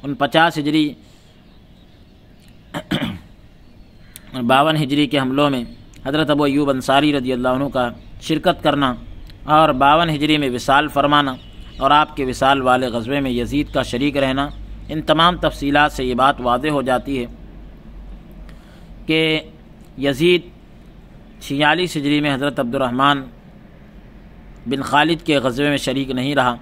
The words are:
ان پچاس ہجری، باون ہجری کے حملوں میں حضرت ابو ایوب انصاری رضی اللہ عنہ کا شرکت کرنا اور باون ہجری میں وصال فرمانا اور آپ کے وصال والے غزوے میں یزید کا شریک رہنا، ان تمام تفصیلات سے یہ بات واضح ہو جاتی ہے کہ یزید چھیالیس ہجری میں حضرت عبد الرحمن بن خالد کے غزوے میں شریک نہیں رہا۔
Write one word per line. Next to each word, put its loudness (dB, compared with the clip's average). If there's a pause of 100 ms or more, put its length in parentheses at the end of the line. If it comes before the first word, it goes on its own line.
ان -6
پچاس 2
ہجری، 0 (3500)
باون 4
ہجری 0
کے 0
حملوں 2
میں -2 (420)
حضرت -2
ابو 2
ایوب 2
انصاری 2
رضی -2
اللہ -2
عنہ 0
کا -2 (320)
شرکت -2
کرنا 0 (480)
اور 4
باون 4
ہجری 0
میں 0
وصال 2
فرمانا 2 (420)
اور 2
آپ 4
کے -2
وصال 2
والے 2
غزوے -4
میں -4
یزید -4
کا 0
شریک -2
رہنا، -2 (400)
ان -6
تمام 2
تفصیلات 0
سے -6
یہ -2
بات 2
واضح 0
ہو 0
جاتی -2
ہے -6 (1800)
کہ 0 (580)
یزید 2 (1000)
چھیالیس 0
ہجری 0
میں 0
حضرت -2
عبد -2
الرحمن 2 (1500)
بن -4
خالد 0
کے 2
غزوے 0
میں 0
شریک -4
نہیں -4
رہا۔ 2